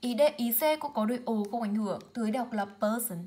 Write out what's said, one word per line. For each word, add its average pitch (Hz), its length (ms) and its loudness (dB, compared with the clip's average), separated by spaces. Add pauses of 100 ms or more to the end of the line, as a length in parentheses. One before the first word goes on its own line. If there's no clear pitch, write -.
Ý 240 180 -2
D, - 20 2 (160)
ý 233 160 0
C 311 280 2
cô 294 80 -6
có 220 180 0
đuôi 240 180 0
ồ 220 260 0
không 233 120 -2
ảnh 208 120 -2
hưởng, 202 260 0 (140)
từ 233 100 -2
ấy 214 60 0
đọc 247 220 -2
là 208 120 0 (160)
person. 214 460 0